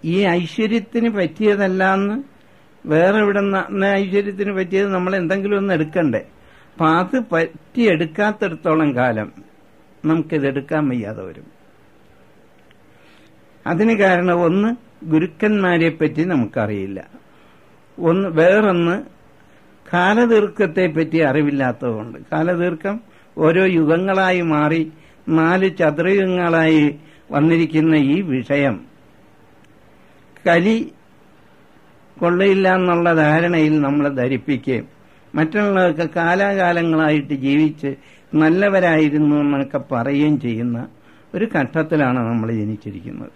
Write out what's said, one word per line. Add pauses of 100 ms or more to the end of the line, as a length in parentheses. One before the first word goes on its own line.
ഈ (220)
ഐശ്വര്യത്തിന്
പറ്റിയതല്ലാന്ന് (720)
വേറെ
എവിടെ
നിന്ന് (120)
ഐശ്വര്യത്തിന്
പറ്റിയത്
നമ്മൾ (100)
എന്തെങ്കിലും
ഒന്ന്
എടുക്കണ്ടേ? (500)
അപ്പൊ (140)
അത് (140)
പറ്റിയെടുക്കാത്തിടത്തോളം (100)
കാലം (760)
നമുക്കിതെടുക്കാൻ
വയ്യാതെ
വരും. (2250)
അതിന് (100)
കാരണം (100)
ഒന്ന് (420)
ഗുരുക്കന്മാരെ
പറ്റി
നമുക്കറിയില്ല, (1000)
ഒന്ന് (120)
വേറൊന്ന് (920)
കാലദീർഘത്തെ (100)
പറ്റി (100)
അറിവില്ലാത്തതുകൊണ്ട്. (140)
കാലദീർഘം (420)
ഓരോ (160)
യുഗങ്ങളായി (120)
മാറി (580)
നാല് (120)
ചതുരയുഗങ്ങളായി (480)
വന്നിരിക്കുന്ന (180)
ഈ (160)
വിഷയം (1700)
കലി (1400)
കൊള്ളയില്ല (100)
എന്നുള്ള (140)
ധാരണയിൽ (120)
നമ്മളെ (100)
ധരിപ്പിക്കുകയും (460)
മറ്റുള്ളവർക്ക് (100)
കാലാകാലങ്ങളായിട്ട്
ജീവിച്ച് (420)
നല്ലവരായിരുന്നു
എന്നൊക്കെ (120)
പറയുകയും (100)
ചെയ്യുന്ന (540)
ഒരു (100)
ഘട്ടത്തിലാണ് (100)
നമ്മൾ (120)
ജനിച്ചിരിക്കുന്നത്.